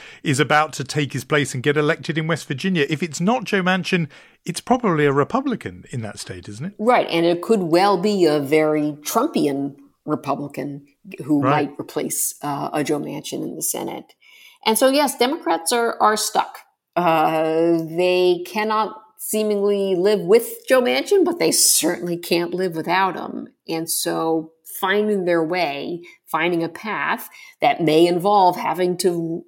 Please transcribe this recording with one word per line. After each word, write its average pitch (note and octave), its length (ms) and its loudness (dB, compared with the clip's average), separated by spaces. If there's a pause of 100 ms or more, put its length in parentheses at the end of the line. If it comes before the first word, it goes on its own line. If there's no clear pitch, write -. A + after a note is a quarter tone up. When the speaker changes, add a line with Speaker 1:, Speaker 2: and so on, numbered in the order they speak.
(220)
Speaker 1:
is C3+ 160 0
about D3+ 360 2
to C#3 100 -8
take C#3+ 300 -4
his B2+ 100 -6
place D3 300 0
and B2 80 -6
get D3 160 0
elected D3+ 400 -2
in D#3+ 80 -2
West D#3+ 200 -4
Virginia. D#3+ 440 -2
If D3+ 120 -2
it's D#3 160 -6
not A3 260 0
Joe F#3+ 180 0
Manchin, F3+ 460 0 (360)
it's - 160 -8
probably F#3 460 2
a C#3 60 4
Republican C#3+ 800 -2
in A#2 120 -8
that G2+ 160 -10
state, F#2 320 -14
isn't A#2 160 -10
it? G3+ 120 -12
Speaker 2:
Right, G#3+ 300 4
and E3+ 160 2
it F3 160 4
could G#3 220 2
well F3+ 340 4
be F#3+ 300 4
a D3+ 140 4
very D3+ 600 2
Trumpian C#3+ 760 0 (280)
Republican C#3+ 840 -6 (380)
who D3 160 2
Speaker 1:
Right. C#3 300 2
Speaker 2:
might - 100 -12
replace, - 600 -6
uh, C#3+ 320 -6
a D3+ 100 0
Joe D3 160 -2
Manchin D3 420 -8
in D#3 140 -10
the D#3 60 -12
Senate. - 520 -8 (520)
And A3 100 2
so, C4 140 4
yes, C#4 260 2
Democrats D#4+ 560 0
are, A#3 260 0
are G#3+ 200 4
stuck. - 400 -2 (360)
Uh, D#3+ 920 2
they F3+ 640 2
cannot G#3+ 540 -2 (160)
seemingly G3+ 760 0
live F#3+ 260 2
with G#3 480 2
Joe C4 140 4
Manchin, C#4+ 420 2
but - 140 -2
they E3 140 2
certainly - 640 0
can't E3+ 340 -2
live F3+ 240 -4
without F3+ 400 -2
him. - 320 -10 (180)
And E3 220 -6
so E3 640 -2 (120)
finding G3+ 600 0
their E3+ 180 2
way, E3 580 -4 (260)
finding E3 360 0
a E3 60 -2
path E3+ 600 -6 (320)
that C#3+ 200 2
may D#3+ 260 4
involve F3+ 500 4
having F3+ 400 -2
to E3+ 500 -2